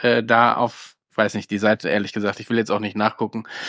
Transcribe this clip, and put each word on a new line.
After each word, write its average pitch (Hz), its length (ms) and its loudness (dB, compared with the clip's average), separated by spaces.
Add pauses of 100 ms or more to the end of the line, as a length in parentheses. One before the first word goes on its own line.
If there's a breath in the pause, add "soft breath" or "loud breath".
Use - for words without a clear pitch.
äh, 120 220 4
da 117 300 4
auf, - 400 -4 (220)
weiß 107 180 2
nicht, 104 160 -6
die 107 80 -2
Seite, 107 320 0
ehrlich 101 240 -2
gesagt, 104 260 -4
ich 107 80 -14
will 117 120 0
jetzt 110 100 0
auch 104 100 0
nicht 104 160 -6
nachgucken, 107 500 -2 (240 loud breath)